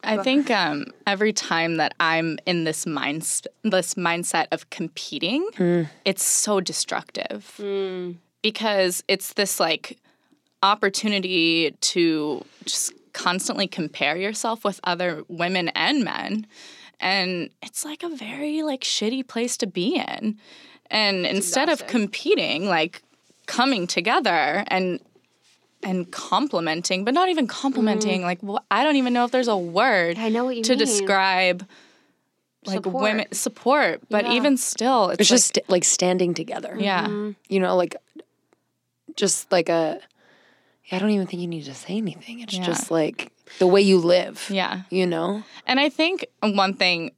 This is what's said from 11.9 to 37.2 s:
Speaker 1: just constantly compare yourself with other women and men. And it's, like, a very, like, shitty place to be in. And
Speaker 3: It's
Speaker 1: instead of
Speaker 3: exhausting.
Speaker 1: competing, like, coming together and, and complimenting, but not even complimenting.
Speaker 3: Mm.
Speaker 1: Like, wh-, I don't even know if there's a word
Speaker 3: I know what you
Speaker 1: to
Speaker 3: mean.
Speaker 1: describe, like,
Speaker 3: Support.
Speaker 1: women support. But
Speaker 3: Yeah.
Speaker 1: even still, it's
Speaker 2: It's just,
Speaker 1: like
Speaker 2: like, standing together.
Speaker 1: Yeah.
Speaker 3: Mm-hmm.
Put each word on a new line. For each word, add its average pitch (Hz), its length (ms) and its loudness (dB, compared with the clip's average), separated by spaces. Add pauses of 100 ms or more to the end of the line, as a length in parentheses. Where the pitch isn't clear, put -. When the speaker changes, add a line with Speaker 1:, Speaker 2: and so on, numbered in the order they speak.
Speaker 1:
just - 300 -4 (180)
constantly 190 540 -2
compare 151 500 -4
yourself 220 480 -4
with 196 200 -4
other 175 440 -2
women 175 420 -2
and 247 340 0
men. - 420 -6 (540)
And 185 500 -2 (120)
it's, - 220 -10
like, 302 180 -12
a 349 60 -6
very, 294 540 -6
like, 277 200 -4
shitty 254 440 -2
place 240 320 -4
to 233 80 -2
be 190 300 -2
in. - 420 -4 (520)
And 202 360 2
Speaker 3:
It's 190 100 0
Speaker 1:
instead 202 320 0
of 311 120 0
Speaker 3:
exhausting. - 200 0
Speaker 1:
competing, 196 680 0
like, 165 340 0 (440)
coming 240 400 0
together 175 840 2
and, 185 320 0 (840)
and 185 280 -4
complimenting, 185 960 -2
but 254 80 0
not 370 160 4
even 311 160 2
complimenting. 214 720 0
Speaker 3:
Mm. 180 40 -6
Speaker 1:
Like, 175 180 -2
wh-, 202 280 -4
I 214 140 4
don't 302 120 4
even 254 180 2
know 240 100 4
if 240 60 -2
there's 247 180 2
a 214 80 2
word 175 640 2
Speaker 3:
I 220 100 -2
know 226 160 0
what 254 120 -2
you 226 80 -4
Speaker 1:
to 226 80 2
Speaker 3:
mean. 254 60 4
Speaker 1:
describe, 190 880 2 (1000)
like, 196 180 -4
Speaker 3:
Support. 196 180 -2
Speaker 1:
women 214 300 2
support. 233 800 0
But 208 160 2
Speaker 3:
Yeah. 240 80 0
Speaker 1:
even 262 240 4
still, 233 500 2
it's - 140 -4
Speaker 2:
It's 202 80 6
just, 240 260 4
Speaker 1:
like - 140 0
Speaker 2:
like, 180 140 4
standing 180 500 2
together. - 440 -8
Speaker 1:
Yeah. 196 280 0
Speaker 3:
Mm-hmm. 208 240 -4 (180)